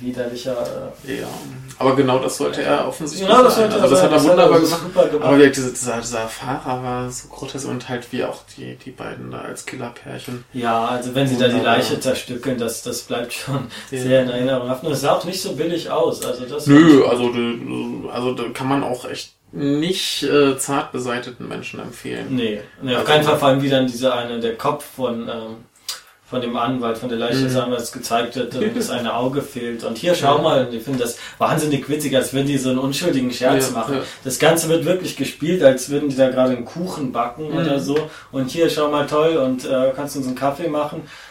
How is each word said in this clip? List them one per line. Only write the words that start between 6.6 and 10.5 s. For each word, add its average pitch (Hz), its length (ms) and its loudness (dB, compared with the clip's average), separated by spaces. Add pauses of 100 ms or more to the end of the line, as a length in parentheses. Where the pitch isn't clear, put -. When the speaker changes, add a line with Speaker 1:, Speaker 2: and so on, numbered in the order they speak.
Speaker 2:
war 123 260 -6
so - 180 -12
grotesk 135 400 -10
und 123 200 -8
halt 123 240 -8
wie 127 120 -4
auch - 180 -8 (140)
die, 127 200 -14
die 127 160 -18
beiden 123 400 -12
da 123 80 -12
als - 260 -12
Killerpärchen. 123 840 -12